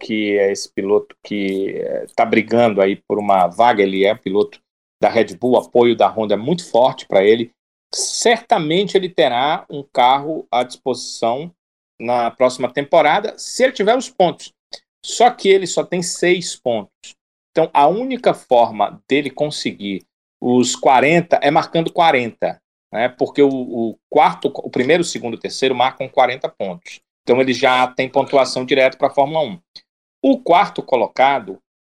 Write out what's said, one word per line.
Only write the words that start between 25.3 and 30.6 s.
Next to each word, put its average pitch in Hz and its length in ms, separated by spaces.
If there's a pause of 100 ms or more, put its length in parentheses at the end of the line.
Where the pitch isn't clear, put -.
o - 60
terceiro - 340
marcam 131 320
quarenta 131 440
pontos. - 500 (220)
Então, 123 180
ele 131 140
já 127 320
tem 127 240
pontuação 135 520
direto 131 360
pra 143 100
Fórmula 147 320
um. 107 180 (640)
O 269 160
quarto 175 440